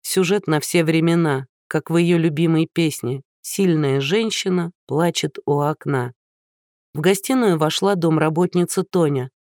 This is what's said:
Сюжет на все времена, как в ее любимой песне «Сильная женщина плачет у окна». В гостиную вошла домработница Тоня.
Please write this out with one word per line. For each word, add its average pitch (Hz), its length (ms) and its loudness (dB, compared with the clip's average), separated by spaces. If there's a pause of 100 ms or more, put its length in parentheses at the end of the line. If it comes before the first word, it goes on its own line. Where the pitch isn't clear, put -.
Сюжет 190 440 0
на 156 140 0
все 170 240 0
времена, 160 600 2 (220)
как - 220 -4
в 165 80 2
ее 170 200 4
любимой 160 540 0
песне 139 520 -4 (180)
«Сильная 156 580 0
женщина 180 720 -2 (160)
плачет 156 580 -2
у 143 140 0
окна». 143 540 -2 (800)
В 151 80 -8
гостиную 202 560 2
вошла 175 380 0
домработница 170 920 0
Тоня. 143 460 0 (180)